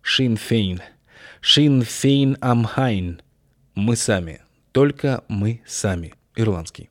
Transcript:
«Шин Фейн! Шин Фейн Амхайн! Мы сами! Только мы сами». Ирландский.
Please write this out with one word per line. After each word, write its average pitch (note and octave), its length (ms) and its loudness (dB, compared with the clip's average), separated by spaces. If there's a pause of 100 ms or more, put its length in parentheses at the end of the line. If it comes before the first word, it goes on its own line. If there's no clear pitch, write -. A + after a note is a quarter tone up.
«Шин A#2+ 380 0
Фейн! F#2+ 420 -2 (600)
Шин D3 400 4
Фейн C3+ 580 0
Амхайн! A2+ 800 0 (540)
Мы A2 220 0
сами! F2+ 440 -2 (320)
Только C#3 560 2
мы G#2+ 380 -2
сами». F2 480 -6 (200)
Ирландский. F#2 560 -4